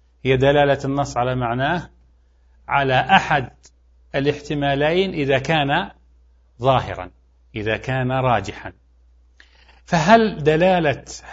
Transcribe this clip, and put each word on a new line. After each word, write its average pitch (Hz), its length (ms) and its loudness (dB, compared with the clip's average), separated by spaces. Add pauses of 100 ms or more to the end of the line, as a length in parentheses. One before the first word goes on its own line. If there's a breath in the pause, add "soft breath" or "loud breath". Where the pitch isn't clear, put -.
(240)
هي 131 120 2
دلالة 139 480 4
النص 135 320 -4
على 123 180 -2
معناه 127 560 -4 (800)
على 131 320 2
أحد 143 500 0 (640)
الاحتمالين 143 960 0
إذا 139 280 0
كان 151 520 -2 (720)
ظاهرا، 95 500 -2 (440)
إذا 107 220 -2
كان 127 360 -4
راجحا. 110 600 -2 (1120 soft breath)
فهل 185 580 2
دلالة 156 600 2 (280)